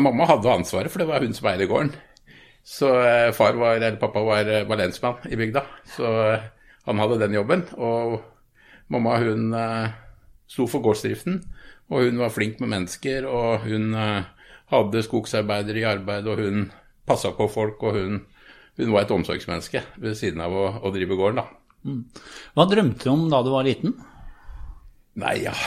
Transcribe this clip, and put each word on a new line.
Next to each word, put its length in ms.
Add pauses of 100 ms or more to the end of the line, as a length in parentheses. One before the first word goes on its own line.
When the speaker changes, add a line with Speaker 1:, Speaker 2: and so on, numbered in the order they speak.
Speaker 1:
mamma 240
hadde 240
ansvaret, 400
for 80
det 80
var 160
hun 80
som 160
eide 220
gården. 240 (640)
Så, 320
eh, 400
far 240
var, 220
eller 180
pappa 240
var, 240
eh, 240
var 80
lensmann 400 (160)
i 80
bygda, 240 (320)
så, 160 (220)
eh, 100 (400)
han 160
hadde 240
den 160
jobben, 240 (140)
og 420 (720)
mamma, 340
hun, 300
eh, 340 (580)
sto 200
for 180
gårdsdriften, 560 (480)
og 160
hun 140
var 100
flink 320
med 80
mennesker, 560
og 400
hun, 300
eh, 300 (460)
hadde 380
skogsarbeidere 720
i 80
arbeid, 400
og 100
hun 340 (360)
passet 260
på 160
folk, 320
og 120
hun, 320 (500)
hun 140
var 120
et 80
omsorgsmenneske 720 (160)
ved 180
siden 240
av 100
å, 320
å 80
drive 240
gården, 220
da. 80 (420)
Speaker 2:
Mm. 180 (520)
Hva 100
drømte 380
du 80
om 180
da 140
du 60
var 120
liten? 300 (1200)
Speaker 1:
Nei, 300
ja, 80 (140)